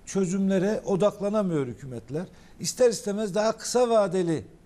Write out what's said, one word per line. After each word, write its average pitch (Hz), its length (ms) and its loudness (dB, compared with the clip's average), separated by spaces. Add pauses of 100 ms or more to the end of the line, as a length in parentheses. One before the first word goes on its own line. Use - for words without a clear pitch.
çözümlere 196 800 0
odaklanamıyor 190 840 0
hükümetler. 131 580 -10 (340)
İster 240 300 2
istemez 202 460 -4
daha 214 220 2
kısa 247 320 2
vadeli 185 540 2 (220)